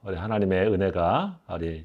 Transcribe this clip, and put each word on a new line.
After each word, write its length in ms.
우리 120
하나님의 560
은혜가 680
우리 320